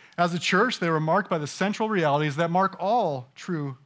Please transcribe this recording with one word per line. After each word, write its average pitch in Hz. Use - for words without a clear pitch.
As 175
a 175
church, 202
they 175
were 156
marked 170
by 175
the 147
central 208
realities 151
that 165
mark 185
all 185
true 147